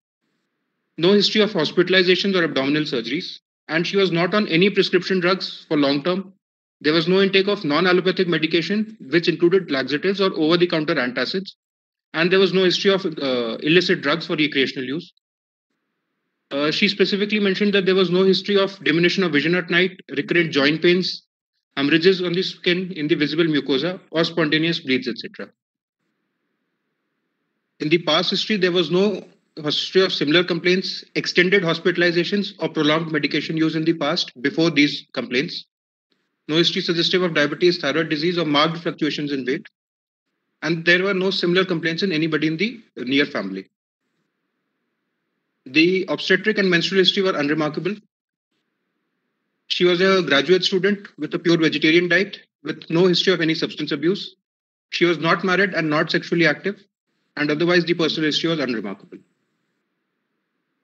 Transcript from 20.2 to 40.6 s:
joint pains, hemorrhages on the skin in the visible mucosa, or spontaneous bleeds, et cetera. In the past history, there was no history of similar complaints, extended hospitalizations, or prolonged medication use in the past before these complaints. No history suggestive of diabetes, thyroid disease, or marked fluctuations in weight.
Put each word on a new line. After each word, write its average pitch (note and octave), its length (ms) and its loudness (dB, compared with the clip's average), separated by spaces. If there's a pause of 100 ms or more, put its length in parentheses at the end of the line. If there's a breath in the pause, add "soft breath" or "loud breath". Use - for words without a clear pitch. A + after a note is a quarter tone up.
joint D3+ 300 2
pains, F3 420 0 (520)
hemorrhages D#3+ 460 2
on F3 120 -4
the F3+ 100 -2
skin F3+ 480 -4
in D#3 160 -6
the E3 80 2
visible D3+ 300 0
mucosa, D3 540 -2 (120)
or E3 120 0
spontaneous E3 580 -2
bleeds, C3 260 -2
et A2+ 100 -6
cetera. - 320 -14 (2250)
In D3+ 100 -4
the F3 100 6
past E3 300 0
history, G3+ 280 -2
there F3+ 140 2
was E3+ 200 0
no F#3+ 320 0 (320)
history D3+ 480 0
of F3+ 100 0
similar D#3 300 2
complaints, F3+ 600 -2 (120)
extended F3+ 480 2
hospitalizations, F3 960 0
or D#3+ 100 -2
prolonged D#3+ 420 0
medication D3+ 460 -2
use D#3+ 180 0
in D#3+ 100 -2
the E3 80 2
past E3 380 -2 (100)
before D#3+ 280 0
these C#3+ 440 0
complaints. C3 520 -6 (840)
No D3+ 100 -2
history E3+ 240 0
suggestive E3+ 420 0
of F3 100 -2
diabetes, D#3 460 2
thyroid D3+ 300 -2
disease, D#3+ 280 -2
or E3 80 -2
marked D3+ 320 2
fluctuations D3 540 -4
in C3+ 140 -6
weight. D#3 200 -4 (960)